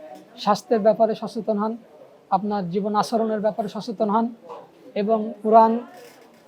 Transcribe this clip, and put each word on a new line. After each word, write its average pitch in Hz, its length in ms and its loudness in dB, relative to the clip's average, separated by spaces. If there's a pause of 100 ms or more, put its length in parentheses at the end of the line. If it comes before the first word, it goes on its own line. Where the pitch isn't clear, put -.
(380)
স্বাস্থ্যের - 420 0
ব্যাপারে 214 360 2
সচেতন 220 420 -6
হন, 220 200 -4 (520)
আপনার 196 400 -2
জীবন 208 260 -2
আচরণের 214 440 0
ব্যাপারে 214 280 -2
সচেতন 214 420 -4
হন 226 200 2 (680)
এবং 214 380 -2 (100)
কোরআন, 226 360 6 (680)